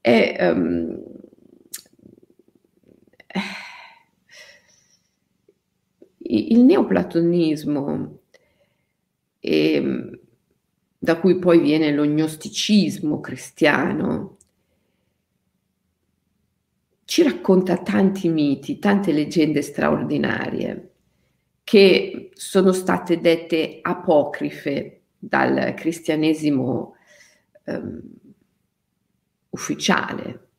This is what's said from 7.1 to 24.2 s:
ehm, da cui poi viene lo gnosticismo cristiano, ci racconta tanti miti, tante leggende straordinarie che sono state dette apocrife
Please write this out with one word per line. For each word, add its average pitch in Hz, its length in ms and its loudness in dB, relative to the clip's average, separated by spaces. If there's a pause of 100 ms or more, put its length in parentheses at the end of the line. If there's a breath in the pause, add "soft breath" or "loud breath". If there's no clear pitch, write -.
ehm, 151 800 0 (800)
da 165 200 0
cui 185 200 4
poi 175 220 6
viene 147 320 2
lo 147 140 0
gnosticismo 156 1120 -2
cristiano, - 1160 -2 (2750)
ci - 180 0
racconta 185 560 2
tanti 190 500 0
miti, 143 500 -2
tante 202 340 0
leggende 151 500 0
straordinarie 147 1300 -4 (800)
che - 640 6
sono 190 380 2
state 180 480 -2
dette 165 600 0
apocrife 147 1200 -2 (140)